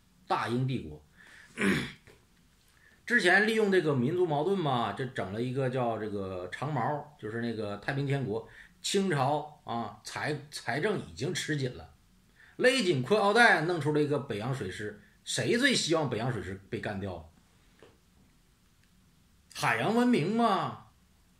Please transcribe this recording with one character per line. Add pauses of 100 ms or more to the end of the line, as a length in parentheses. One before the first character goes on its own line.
(260)
大
英
帝
国。 (540)
<clears throat> (1400)
之
前
利
用
这
个
民
族
矛
盾
嘛，
就
整
了
一
个
叫
这
个
长
毛，
就
是
那
个
太
平
天
国。 (360)
清
朝
啊，
财-， (140)
财
政
已
经
吃
紧
了， (640)
勒
紧
裤
腰
带
弄
出
了
一
个
北
洋
水
师。 (220)
谁
最
希
望
北
洋
水
师 (100)
被
干
掉？ (2250)
海
洋
文
明
嘛。 (520)